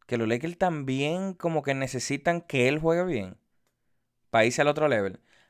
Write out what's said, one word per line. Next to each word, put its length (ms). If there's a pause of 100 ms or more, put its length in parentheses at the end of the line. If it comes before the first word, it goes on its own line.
que 100
los 120
Lakers 300
también 760
como 300
que 100
necesitan 680
que 280
él 100
juegue 260
bien 320 (960)
pa' 140
irse 180
al 60
otro 180
level. 320 (320)